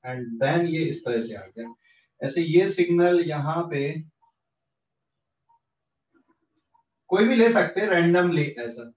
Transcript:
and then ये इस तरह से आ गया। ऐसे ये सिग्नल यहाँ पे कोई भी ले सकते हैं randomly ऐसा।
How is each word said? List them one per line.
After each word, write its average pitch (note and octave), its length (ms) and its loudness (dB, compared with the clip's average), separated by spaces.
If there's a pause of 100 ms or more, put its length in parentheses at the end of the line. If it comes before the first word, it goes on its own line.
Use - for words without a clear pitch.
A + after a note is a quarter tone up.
and B2 360 -6
then E3+ 240 2
ये D#3+ 180 -2
इस - 200 -8
तरह A#2+ 140 -2
से A2+ 160 -8
आ G2 60 -16
गया। A2+ 340 -16 (480)
ऐसे F3 180 -2
ये E3+ 260 4
सिग्नल F3 540 2
यहाँ D#3 420 -4
पे D#3 400 -6 (3000)
कोई G3 180 4
भी B3 100 2
ले A3+ 140 6
सकते F#3+ 320 0
हैं G#3 60 -2
randomly E3+ 720 2
ऐसा। A#2 240 -10 (140)